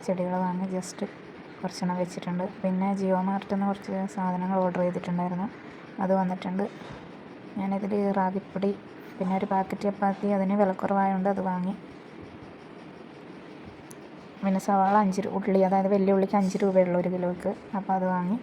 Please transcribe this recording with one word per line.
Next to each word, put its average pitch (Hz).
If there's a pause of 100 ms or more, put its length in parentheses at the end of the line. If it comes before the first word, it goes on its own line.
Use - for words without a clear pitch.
ചെടികൾ 180 (100)
വാങ്ങി 180 (100)
just - (600)
കുറച്ചെണ്ണം 180
വെച്ചിട്ടുണ്ട്. 180 (180)
പിന്നെ 185 (120)
ജിയോ 190 (100)
മാർട്ടിൽ 196
നിന്ന് 196
കുറച്ച് 196 (220)
സാധനങ്ങൾ 185
ഓർഡർ 180
ചെയ്തിട്ടുണ്ടായിരുന്നു, 180 (560)
അത് 190
വന്നിട്ടുണ്ട്. 185 (920)
ഞാനിതിൽ 196 (260)
റാഗിപ്പൊടി, 190 (480)
പിന്നെ 190
ഒരു 202
പാക്കറ്റ് 190
ചപ്പാത്തി, 202 (100)
അതിന് 190
വിലക്കുറവായതുകൊണ്ട് 196
അത് 196 (100)
വാങ്ങി. 180 (2750)
പിന്നെ 190
സവാള 196 (100)
അഞ്ച് 185
രൂ-, -
ഉള്ളി, 190
അതായത് 190
വലിയ 196
ഉള്ളിക്ക് 190
അഞ്ച് 190
രൂപയുള്ളൂ 185
ഒരു 180
കിലോയ്ക്ക്, 180 (260)
അപ്പോൾ 190
അത് 185
വാങ്ങി. 180